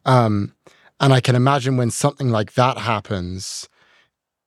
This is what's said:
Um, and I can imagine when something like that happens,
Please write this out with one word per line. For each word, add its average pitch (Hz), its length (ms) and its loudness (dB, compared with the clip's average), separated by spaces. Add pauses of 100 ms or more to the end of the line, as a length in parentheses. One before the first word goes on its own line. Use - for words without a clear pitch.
Um, 110 480 2 (460)
and 135 140 4
I 127 80 4
can 123 140 0
imagine 131 420 0
when 120 140 0
something 143 380 -2
like 107 260 -2
that 127 220 2
happens, 98 920 -6 (760)